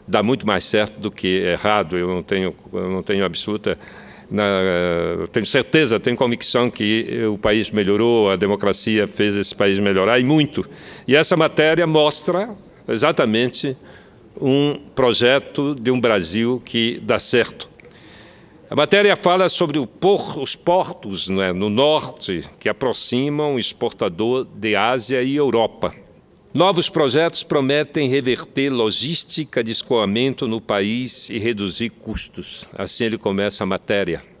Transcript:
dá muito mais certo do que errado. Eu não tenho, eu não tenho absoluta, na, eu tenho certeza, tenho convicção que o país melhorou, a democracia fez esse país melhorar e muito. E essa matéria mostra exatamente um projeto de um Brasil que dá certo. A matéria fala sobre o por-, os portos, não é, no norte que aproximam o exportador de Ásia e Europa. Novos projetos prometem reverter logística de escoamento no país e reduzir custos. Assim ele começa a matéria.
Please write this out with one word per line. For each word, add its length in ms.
dá 160
muito 240
mais 160
certo 380
do 100
que 160
errado. 720
Eu 80
não 160
tenho, 320
eu 180
não 120
tenho 220
absoluta, 520
na, 140
eu 80
tenho 180
certeza, 540
tenho 180
convicção 540
que 560
o 100
país 360
melhorou, 580
a 60
democracia 720
fez 260
esse 180
país 280
melhorar 400
e 20
muito. 420
E 80
essa 200
matéria 520
mostra 600
exatamente 880
um 380
projeto 800
de 160
um 100
Brasil 640
que 380
dá 160
certo. 500
A 60
matéria 400
fala 320
sobre 320
o 80
por-, 520
os 140
portos, 760
não 140
é, 100
no 160
norte 760
que 80
aproximam 880
o 20
exportador 840
de 320
Ásia 440
e 140
Europa. 580
Novos 360
projetos 520
prometem 680
reverter 580
logística 960
de 80
escoamento 760
no 140
país 680
e 80
reduzir 500
custos. 840
Assim 300
ele 120
começa 480
a 20
matéria. 560